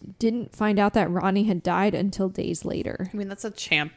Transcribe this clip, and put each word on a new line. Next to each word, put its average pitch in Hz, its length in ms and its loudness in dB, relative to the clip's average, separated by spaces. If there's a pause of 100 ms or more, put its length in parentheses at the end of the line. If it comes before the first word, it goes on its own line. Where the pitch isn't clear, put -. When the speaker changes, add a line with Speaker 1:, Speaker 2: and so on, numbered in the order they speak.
(200)
Speaker 1:
didn't 226 360 0
find 208 240 2
out 202 140 4
that 185 160 4
Ronnie 190 340 2
had 190 200 0
died 185 320 2
until 190 340 0
days - 360 -6
later. - 460 -6
Speaker 2:
I 214 60 -10
mean, 202 100 -6
that's 196 180 -10
a 214 60 -8
champ 151 460 -2